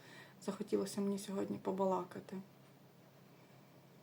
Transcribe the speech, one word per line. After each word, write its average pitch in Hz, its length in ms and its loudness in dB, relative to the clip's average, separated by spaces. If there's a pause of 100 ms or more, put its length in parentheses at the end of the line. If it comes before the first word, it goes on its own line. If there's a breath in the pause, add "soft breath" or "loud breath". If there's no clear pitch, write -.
(460 loud breath)
Захотілося 202 560 0
мені 202 160 4
сьогодні 202 400 -2
побалакати. 190 800 2 (1700)